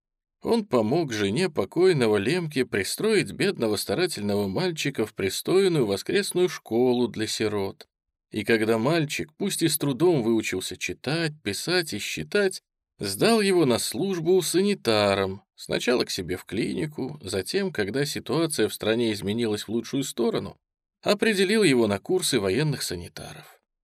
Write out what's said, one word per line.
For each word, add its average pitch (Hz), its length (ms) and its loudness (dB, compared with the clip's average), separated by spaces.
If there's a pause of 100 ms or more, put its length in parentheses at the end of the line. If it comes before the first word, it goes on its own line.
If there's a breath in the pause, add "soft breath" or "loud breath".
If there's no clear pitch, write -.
(420)
Он 226 220 2
помог 127 480 0
жене 107 360 0
покойного 143 680 2
Лемке 139 500 0
пристроить 139 640 0
бедного 117 460 0
старательного 101 720 -2
мальчика 143 580 -2
в - 80 -10
пристойную 160 720 0
воскресную 175 640 0
школу 123 580 0
для 107 220 -4
сирот. 101 580 -4 (440)
И 104 140 -4
когда 113 340 4
мальчик, 151 580 -2
пусть 190 260 -4
и 165 60 4
с 147 80 -2
трудом, 143 460 2
выучился 107 540 -2
читать, 151 560 -4 (100)
писать 160 520 -2
и 208 40 -4
считать, 190 640 -2 (360)
сдал 123 420 2
его 185 260 4
на 117 120 4
службу 175 640 0
санитаром, 107 1000 2 (140)
сначала - 480 -2
к - 60 -10
себе 90 260 -6
в - 80 -10
клинику, 147 800 -6
затем, 151 500 -4
когда 113 320 -2
ситуация 147 640 -2
в - 60 -12
стране 113 380 0
изменилась 104 520 -2
в - 40 -20
лучшую 117 360 -4
сторону, 175 520 -4 (460)
определил 208 600 2
его 127 240 6
на 101 100 0
курсы 170 400 0
военных 117 440 0
санитаров. - 800 -12 (240)